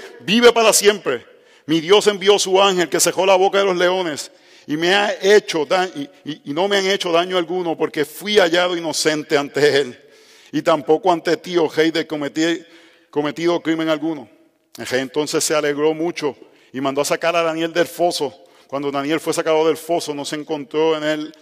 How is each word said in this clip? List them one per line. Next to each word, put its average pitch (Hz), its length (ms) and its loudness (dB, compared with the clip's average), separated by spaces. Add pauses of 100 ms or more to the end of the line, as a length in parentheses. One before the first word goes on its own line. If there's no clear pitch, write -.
(200)
vive 226 320 4
para 226 220 4
siempre. 170 520 0 (400)
Mi 165 140 0
Dios 190 280 4
envió 202 320 4
su 190 220 2
ángel 180 280 2
que 170 100 -2
cejó 175 260 0
la 190 100 6
boca 190 240 2
de 196 60 2
los 180 120 0
leones 180 540 -2 (360)
y 143 80 -4
me 175 200 2
ha 202 260 0
hecho 190 440 2
da-, 185 200 0
y, 151 240 -10 (160)
y, 151 160 -10 (100)
y - 20 -8
no 180 140 0
me 202 80 0
han 190 120 0
hecho 190 240 -2
daño 180 260 0
alguno 170 400 -4
porque 156 260 -2
fui 208 340 -4
hallado 180 380 2
inocente 156 640 -2
ante 139 420 2
él. 123 300 -6 (420)
Y 151 100 -2
tampoco 156 480 2
ante 165 280 0
ti, 175 200 -6
oh 156 120 2
rey, 160 220 2
de 156 140 -4
cometí-, 160 600 -4 (460)
cometido 160 500 -2
crimen 160 280 -2
alguno." 151 380 -4 (500)
El 110 100 -12
rey 127 140 -2
entonces 147 420 -4
se 160 100 -2
alegró 151 400 0
mucho 156 420 -6 (380)
y 131 80 -8
mandó 139 200 -2
a 143 40 -2
sacar 170 300 -2
a 170 80 0
Daniel 165 280 -4
del 170 160 0
foso. 160 480 -4 (320)
Cuando 143 240 -6
Daniel 143 280 -2
fue 160 140 -4
sacado 160 340 2
del 160 100 2
foso, 156 380 -4
no 143 100 -8
se 156 120 -8
encontró 156 600 -2
en 151 60 -8
él 156 380 -4